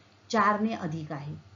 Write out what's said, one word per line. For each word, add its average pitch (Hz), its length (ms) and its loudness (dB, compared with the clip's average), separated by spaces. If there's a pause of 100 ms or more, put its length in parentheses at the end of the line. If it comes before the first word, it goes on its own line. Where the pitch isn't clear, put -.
(300)
चार 208 300 4
ने 220 140 0
अधिक 160 380 -6
आहे. 151 240 -8 (200)